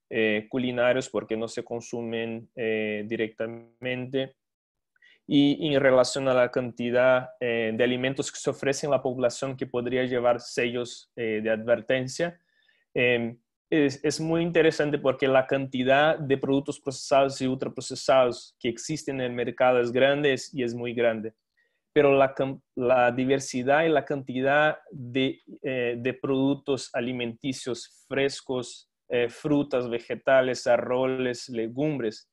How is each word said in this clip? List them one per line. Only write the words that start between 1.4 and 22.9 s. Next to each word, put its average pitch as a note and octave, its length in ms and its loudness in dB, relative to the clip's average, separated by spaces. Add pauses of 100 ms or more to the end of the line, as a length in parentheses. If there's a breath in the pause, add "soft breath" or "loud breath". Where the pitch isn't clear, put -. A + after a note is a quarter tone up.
se A#2+ 160 -10
consumen, A#2 880 -8
eh, A2 520 -2
directamente. A#2 1300 -6 (920 soft breath)
Y C#3+ 460 2
en C#3 80 4
relación C3 480 4
a B2+ 60 4
la B2 160 4
cantidad, B2+ 800 2 (100)
eh, A#2 320 -2
de A2+ 120 2
alimentos B2+ 460 -2
que - 80 -14
se - 120 -4
ofrecen C#3 400 -2
a C3+ 60 2
la B2+ 60 0
población C3 540 -4
que C3 100 -6
podría B2+ 380 -2
llevar B2 360 2
sellos, A#2+ 760 -6
eh, A2 260 -2
de A2 60 -2
advertencia, B2+ 880 -2 (540)
em, A#2+ 460 2 (320)
es, C#3+ 340 2
es D3+ 160 -2
muy E3 220 0
interesante D#3+ 560 2
porque C3+ 300 0
la C3 180 4
cantidad C3+ 720 2
de C3+ 180 0
productos C#3 420 -2
procesados C3+ 600 0
y C3 60 -2
ultraprocesados B2+ 1120 0
que - 100 -4
existen C3+ 520 -6
en B2 100 -4
el - 20 -8
mercado B2 480 2
es A#2+ 120 0
grande, C#3 420 4
es, - 180 -8
y C#3 100 -4
es A#2+ 120 -4
muy A#2+ 180 -6
grande. A2+ 400 0 (600)
Pero C#3+ 240 6
la C3+ 180 4
cam-, C3+ 260 -4 (160)
la B2 340 4